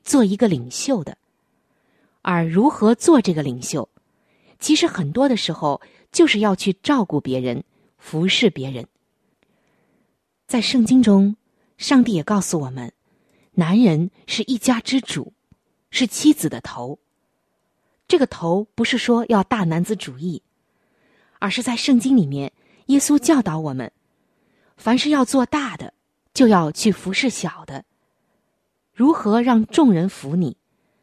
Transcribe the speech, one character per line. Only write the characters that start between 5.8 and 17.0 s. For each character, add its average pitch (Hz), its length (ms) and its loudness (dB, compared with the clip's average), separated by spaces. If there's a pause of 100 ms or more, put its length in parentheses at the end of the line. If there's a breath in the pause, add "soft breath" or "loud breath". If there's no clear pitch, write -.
就 330 160 4
是 214 100 0
要 208 160 2
去 190 200 -4
照 269 300 0
顾 151 160 -4
别 127 200 -6
人， 123 240 -6 (340)
服 160 300 -4
侍 202 200 2
别 135 220 -6
人。 123 160 -12 (1600)
在 247 140 -2
圣 226 260 0
经 254 160 6
中， 202 320 4 (420)
上 262 280 4
帝 240 100 -4
也 156 80 -2
告 208 180 -2
诉 175 200 -4
我 131 100 -8
们， 127 220 -12 (640)
男 180 260 2
人 175 320 2 (160)
是 - 160 -6
一 262 120 -4
家 233 240 0
之 262 200 -2
主， - 320 -10 (580)
是 - 160 -2
妻 - 260 2
子 - 160 0
的 117 120 -8
头。 127 400 -14 (1080)